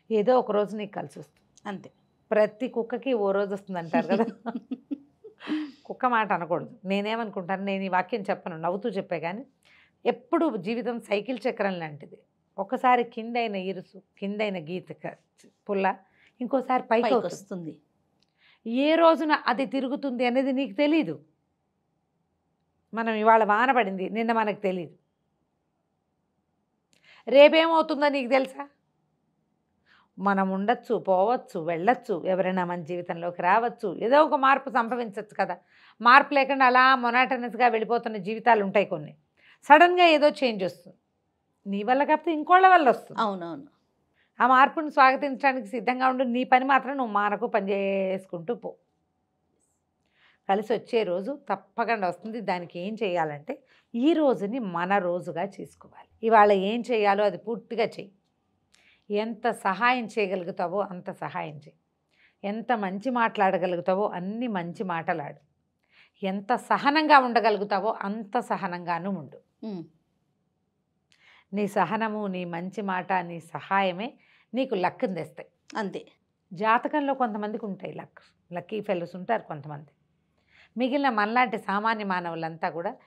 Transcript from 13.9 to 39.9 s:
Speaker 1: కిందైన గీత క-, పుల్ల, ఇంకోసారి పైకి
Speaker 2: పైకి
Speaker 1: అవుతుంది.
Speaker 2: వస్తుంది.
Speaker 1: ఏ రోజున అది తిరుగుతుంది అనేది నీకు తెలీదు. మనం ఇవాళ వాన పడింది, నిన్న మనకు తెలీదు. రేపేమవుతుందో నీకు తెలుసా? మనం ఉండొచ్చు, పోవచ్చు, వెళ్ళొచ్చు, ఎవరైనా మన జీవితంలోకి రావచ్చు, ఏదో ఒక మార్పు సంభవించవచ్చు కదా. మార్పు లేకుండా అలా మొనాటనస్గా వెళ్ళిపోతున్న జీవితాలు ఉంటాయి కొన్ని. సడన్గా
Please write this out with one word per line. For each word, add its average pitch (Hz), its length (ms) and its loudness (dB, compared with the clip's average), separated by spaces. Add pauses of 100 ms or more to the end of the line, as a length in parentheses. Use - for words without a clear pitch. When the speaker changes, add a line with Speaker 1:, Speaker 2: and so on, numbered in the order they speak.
Speaker 1:
కిందైన 202 400 -4 (100)
గీత 180 240 -10
క-, - 240 -12 (540)
పుల్ల, 190 240 0 (460)
ఇంకోసారి 254 420 0
పైకి 233 200 2
Speaker 2:
పైకి 233 120 2
Speaker 1:
అవుతుంది. 175 200 0
Speaker 2:
వస్తుంది. 170 440 -12 (880)
Speaker 1:
ఏ 269 280 2
రోజున 330 380 4
అది 254 340 0
తిరుగుతుంది 254 600 -4
అనేది 254 260 0
నీకు 254 200 -2
తెలీదు. 285 480 2 (1700)
మనం 226 200 -2
ఇవాళ 220 300 6
వాన 220 280 2
పడింది, 190 380 0
నిన్న 226 220 -2
మనకు 214 280 0
తెలీదు. 185 340 -4 (2250)
రేపేమవుతుందో 311 800 8
నీకు 269 220 -2
తెలుసా? 269 380 -2 (1500)
మనం 190 320 0
ఉండొచ్చు, 220 440 -2
పోవచ్చు, 190 680 0
వెళ్ళొచ్చు, 180 640 0
ఎవరైనా 185 380 0
మన 175 180 -6
జీవితంలోకి 175 600 -8
రావచ్చు, 220 600 0
ఏదో 277 200 6
ఒక 277 100 0
మార్పు 269 360 2
సంభవించవచ్చు 226 680 -4
కదా. 180 160 -2 (440)
మార్పు 277 340 6
లేకుండా 269 320 2
అలా 254 300 4
మొనాటనస్గా 240 720 0
వెళ్ళిపోతున్న 226 480 -2
జీవితాలు 220 480 0
ఉంటాయి 196 220 2
కొన్ని. 151 300 -10 (460)
సడన్గా 349 420 8